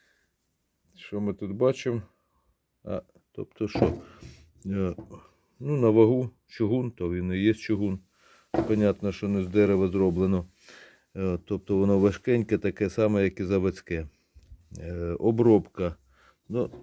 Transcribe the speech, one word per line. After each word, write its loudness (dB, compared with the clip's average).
Що -10
ми -4
тут -8
бачимо? -2
А, -8
тобто -8
що? 2
Е, -2
ну, -4
на 4
вагу 4
чугун, -2
то -6
він -4
і -2
є 2
чугун. -4
Понятно, 0
що -8
не -2
з -6
дерева 4
зроблено. 0
Е, -2
тобто -2
воно 4
важкеньке, 2
таке -2
саме, 2
як -2
і -4
заводське. -2
Е, -10
обробка. 2
Ну, -4